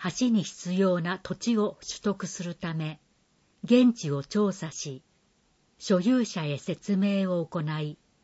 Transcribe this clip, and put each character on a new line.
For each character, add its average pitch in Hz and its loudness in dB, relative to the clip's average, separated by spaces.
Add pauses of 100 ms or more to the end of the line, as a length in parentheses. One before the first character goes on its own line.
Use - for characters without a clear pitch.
(180)
橋 247 4
に 214 4
必 - -8
要 185 2
な 175 -4
土 185 -8
地 226 0
を - 0
取 - -12
得 196 -2
す - -10
る 170 -8
た 165 -6
め、 156 -6 (600)
現 247 6
地 160 -4
を 143 -2
調 208 0
査 160 -8
し、 135 -12 (760)
所 185 2
有 240 4
者 165 -4
へ 143 -2
説 196 -4
明 196 2
を 175 0
行 165 -6
い、 151 -4 (260)